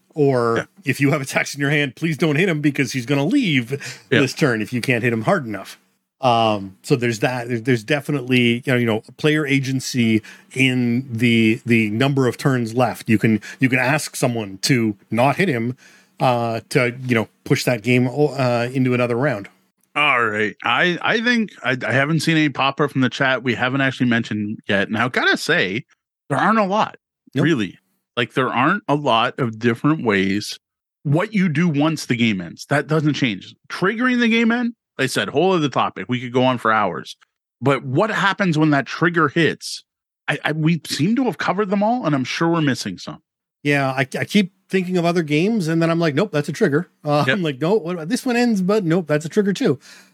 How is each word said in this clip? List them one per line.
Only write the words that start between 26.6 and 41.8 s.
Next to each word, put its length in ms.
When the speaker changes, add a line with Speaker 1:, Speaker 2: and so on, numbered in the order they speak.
Speaker 2:
lot, 320
Speaker 1:
Nope. 80
Speaker 2:
really. 340
Like, 160
there 160
aren't 380
a 80
lot 440
of 200
different 460
ways. 520
What 300
you 160
do 200
once 360
the 100
game 260
ends, 280
that 180
doesn't 260
change. 400
Triggering 500
the 100
game 220
end, 220
like 80
I 20
said, 220
whole 220
other 180
topic. 380
We 140
could 120
go 100
on 140
for 140
hours. 460
But 220
what 260
happens 480
when 140
that 140
trigger 420
hits? 560
I, 160
I, 80
we 340
seem 300
to 80
have 120
covered 320
them 140